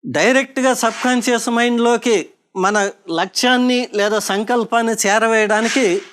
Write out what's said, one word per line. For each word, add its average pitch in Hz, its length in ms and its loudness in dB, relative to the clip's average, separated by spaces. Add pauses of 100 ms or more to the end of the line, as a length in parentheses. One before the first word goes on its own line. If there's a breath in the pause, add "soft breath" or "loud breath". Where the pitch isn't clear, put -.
డైరెక్ట్గా 254 680 0
సబ్‌కాన్షియస్ 240 760 0
మైండ్లోకి 233 800 0 (260)
మన 196 360 0 (180)
లక్ష్యాన్ని 247 840 0
లేదా 208 260 0
సంకల్పాన్ని 226 760 -2
చేరవేయడానికి 214 1080 0 (120)